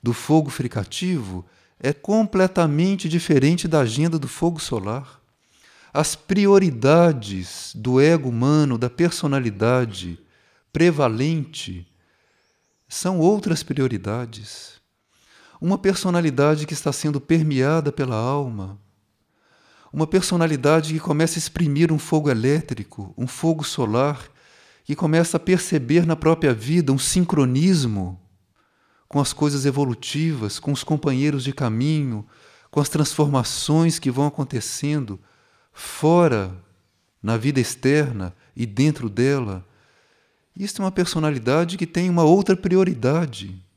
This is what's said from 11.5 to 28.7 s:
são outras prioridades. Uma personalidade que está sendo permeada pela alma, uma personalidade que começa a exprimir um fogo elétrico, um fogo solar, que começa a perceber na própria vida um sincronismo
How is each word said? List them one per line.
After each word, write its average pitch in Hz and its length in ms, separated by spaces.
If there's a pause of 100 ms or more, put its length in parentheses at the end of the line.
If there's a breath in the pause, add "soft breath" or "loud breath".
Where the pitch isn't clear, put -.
são 185 300
outras 175 440
prioridades. 113 1160 (800 soft breath)
Uma 185 160
personalidade 156 880
que 151 60
está 147 200
sendo 143 280
permeada 147 720
pela 127 240
alma, 110 640 (1120 soft breath)
uma 151 160
personalidade 160 840
que 160 80
começa 165 380
a - 20
exprimir 160 500
um 156 80
fogo 151 300
elétrico, 117 880
um 120 100
fogo 156 380
solar, 131 580 (600 soft breath)
que 147 100
começa 165 440
a - 20
perceber 165 680
na 160 80
própria 160 380
vida 135 400
um 135 60
sincronismo 131 1200 (880)